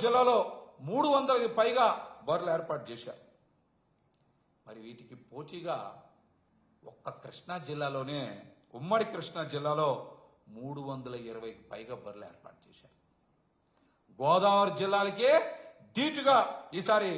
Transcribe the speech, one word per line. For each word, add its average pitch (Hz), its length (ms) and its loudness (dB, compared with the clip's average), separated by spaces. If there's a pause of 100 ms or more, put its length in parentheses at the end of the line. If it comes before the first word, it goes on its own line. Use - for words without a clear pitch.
జిల్లాలో 247 340 6 (500)
మూడు 277 200 2
వందలకి 262 500 4
పైగా 233 280 4 (420)
బర్రెలు 175 280 0
ఏర్పాటు 160 340 -6
చేశారు. 117 320 -14 (1400)
మరి 110 140 -20
వీటికి 117 360 -18 (120)
పోటీగా 156 480 -8 (1080)
ఒక్క - 280 -16 (140)
కృష్ణా - 320 -12 (120)
జిల్లాలోనే, 143 540 -4 (520)
ఉమ్మడి 185 400 0
కృష్ణా 170 280 -6 (120)
జిల్లాలో 151 340 0 (600)
మూడు 131 320 -12
వందల 131 340 -10 (160)
ఇరవైకి 113 320 -12 (100)
పైగా 113 220 -12 (100)
బర్రెలు 104 280 -14
ఏర్పాటు - 340 -20
చేశారు. - 300 -20 (1200)
గోదావరి 190 600 4
జిల్లాలకే 202 500 2 (680)
ధీటుగా 277 400 4 (380)
ఈసారి 202 440 2